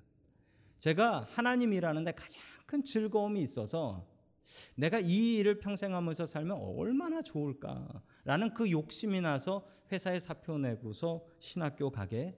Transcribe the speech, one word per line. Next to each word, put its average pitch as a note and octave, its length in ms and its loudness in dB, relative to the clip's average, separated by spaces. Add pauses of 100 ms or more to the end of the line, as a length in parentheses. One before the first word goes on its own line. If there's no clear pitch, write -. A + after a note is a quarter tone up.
(760)
제가 D#3+ 520 2
하나님 A#3+ 440 2
일하는데 E3+ 400 0
가장 - 280 -14 (240)
큰 C#4+ 180 0
즐거움이 G#3 580 2
있어서 A2+ 640 -4 (680)
"내가 E3 240 2
이 G#3+ 360 6
일을 G#3 240 6
평생 G3+ 340 -2
하면서 E3+ 320 0
살면 D#3+ 320 -4
얼마나 A#3 640 0
좋을까"라는 D3 1300 -4
그 A3+ 180 0
욕심이 F3 480 0
나서 F3 480 0 (240)
회사에 F#3 280 -2
사표 E3 380 -6
내고서 B2+ 680 -2 (140)
신학교 D3 500 -2
가게 A#2 480 -4